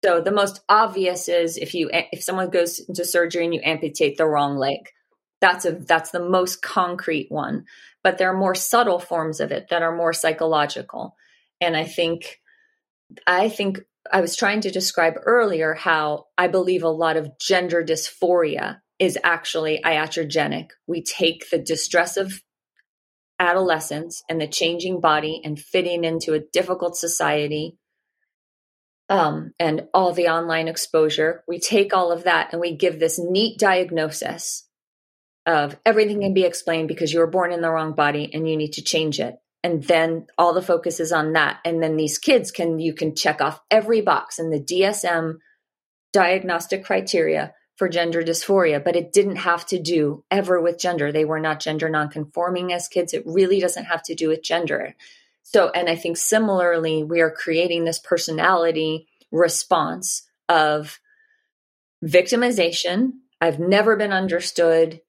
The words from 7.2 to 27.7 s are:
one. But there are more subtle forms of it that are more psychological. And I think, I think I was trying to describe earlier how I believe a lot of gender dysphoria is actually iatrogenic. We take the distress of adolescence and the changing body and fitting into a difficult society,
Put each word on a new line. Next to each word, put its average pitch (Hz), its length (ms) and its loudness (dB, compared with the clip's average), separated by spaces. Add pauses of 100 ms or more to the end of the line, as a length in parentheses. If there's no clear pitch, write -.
one. 147 360 -6 (360)
But 180 160 0
there 185 160 2
are 185 40 -2
more 190 180 0
subtle 208 440 2
forms 160 420 -6
of 143 100 -4
it 143 180 -8
that 175 120 0
are 165 140 -2
more 170 180 0
psychological. 160 1000 -2 (440)
And 170 160 0
I 156 80 0
think, 170 560 -4 (880)
I 185 220 2
think 196 300 -4 (320)
I 190 100 2
was 170 160 -2
trying 208 240 0
to 202 100 -4
describe 170 520 0
earlier 196 500 2
how 151 520 -2 (120)
I 180 100 2
believe 180 360 0
a 165 60 2
lot 160 280 0
of 156 220 -6
gender 180 440 0
dysphoria 160 960 -2 (200)
is 185 240 2
actually 160 640 -2
iatrogenic. 156 840 -2 (180)
We 165 160 -6
take - 460 -2
the 170 80 0
distress 165 600 -2
of 190 240 -6 (960)
adolescence 170 920 0
and 165 100 -2
the 151 80 -2
changing 170 540 -4
body 156 420 -4
and 151 160 -8
fitting 175 460 -4
into 160 280 -4
a 156 60 0
difficult 175 580 -4
society, 151 800 -4 (1300)